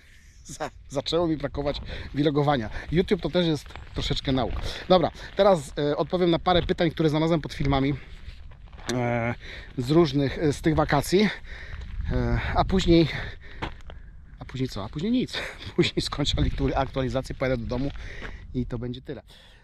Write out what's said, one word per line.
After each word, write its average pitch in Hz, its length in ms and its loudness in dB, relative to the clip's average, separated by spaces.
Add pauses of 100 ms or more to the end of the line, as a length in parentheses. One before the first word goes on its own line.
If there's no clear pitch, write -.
<laughs> - 440 -20
za-, 139 260 -10 (180)
zaczęło 160 380 0
mi 160 100 2
brakować 143 440 -4 (340)
vlogowania. 143 560 4 (220)
YouTube 175 280 4
to 160 100 -2
też 180 160 4
jest 156 200 0 (280)
troszeczkę - 380 -2
nauk. 120 200 0 (360)
Dobra, 175 220 6 (260)
teraz, 185 420 4
e, 147 180 0
odpowiem 175 340 2
na 160 80 4
parę 175 240 4
pytań, 175 280 2
które 160 180 2
znalazłem 156 320 2
pod 143 140 -8
filmami, 139 400 2 (1000)
e, 120 400 0 (440)
z 123 120 -4
różnych, 143 480 4
e, 151 140 2
z - 80 -6
tych 160 140 2
wakacji, 156 540 4 (840)
e, 120 280 2 (140)
a 175 100 4
później, 170 440 6 (1300)
a - 60 -14
później 127 240 -4
co? 98 160 -6
A 107 40 -8
później 190 240 -4
nic. 247 260 -2 (160)
<laughs> - 220 -8
Później - 260 2
skończę - 340 -2
aktu-, 131 380 2
aktualizację, 131 600 -2
pojadę 131 220 0
do 113 100 -4
domu 123 240 -2 (640)
i 123 120 -2
to 123 120 -6
będzie 123 240 -8
tyle. - 200 -12 (420)